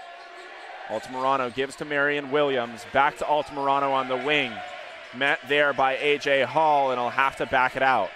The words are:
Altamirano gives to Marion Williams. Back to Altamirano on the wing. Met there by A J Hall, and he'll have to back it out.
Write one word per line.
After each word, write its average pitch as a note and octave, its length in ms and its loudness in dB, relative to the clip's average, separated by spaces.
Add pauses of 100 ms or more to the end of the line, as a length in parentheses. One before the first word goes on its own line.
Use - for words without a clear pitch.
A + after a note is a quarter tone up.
(880)
Altamirano B2+ 640 -2
gives C3+ 220 -4
to - 80 -10
Marion C#3+ 480 0
Williams. C3 600 0
Back C#3 240 4
to - 80 -4
Altamirano C#3 680 0
on C3 160 0
the C3 80 -2
wing. C3 380 0 (600)
Met C#3+ 360 0
there C#3+ 240 4
by C3 240 2
A D3 220 2
J C#3 240 2
Hall, C#3 480 2
and B2 100 0
he'll A#2+ 80 0
have C3+ 260 2
to D3 100 -2
back B2+ 300 2
it C3 80 0
out. A#2+ 320 2